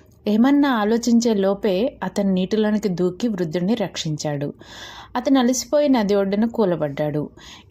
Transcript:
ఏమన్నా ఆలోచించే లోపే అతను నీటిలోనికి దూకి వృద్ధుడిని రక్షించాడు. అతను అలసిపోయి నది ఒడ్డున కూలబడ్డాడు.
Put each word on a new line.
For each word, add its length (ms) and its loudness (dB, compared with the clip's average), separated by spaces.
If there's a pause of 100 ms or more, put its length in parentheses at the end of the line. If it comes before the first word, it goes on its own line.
(280)
ఏమన్నా 420 4
ఆలోచించే 640 2
లోపే 680 0
అతను 300 -2
నీటిలోనికి 560 0
దూకి 400 -2
వృద్ధుడిని 460 -2
రక్షించాడు. 800 -4 (600)
అతను 240 2
అలసిపోయి 480 2
నది 260 2
ఒడ్డున 300 2
కూలబడ్డాడు. 840 -2 (400)